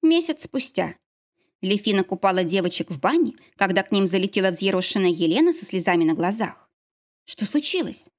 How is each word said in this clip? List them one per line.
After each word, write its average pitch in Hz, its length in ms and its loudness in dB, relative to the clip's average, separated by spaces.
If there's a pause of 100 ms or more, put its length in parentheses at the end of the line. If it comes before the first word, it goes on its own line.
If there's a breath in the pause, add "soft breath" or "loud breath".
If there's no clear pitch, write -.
Месяц 330 420 2
спустя. - 520 -6 (640)
Лефина 196 420 0
купала 185 400 0
девочек 175 460 -2
в 147 100 -8
бане, 285 340 2 (220 loud breath)
когда 190 260 0
к - 80 -4
ним 196 160 2
залетела 190 440 0
взъерошенная 185 600 0
Елена 175 420 2
со 330 120 -4
слезами 175 400 0
на 160 100 4
глазах. 190 560 -4 (540)
Что - 220 -8
случилось? - 720 -4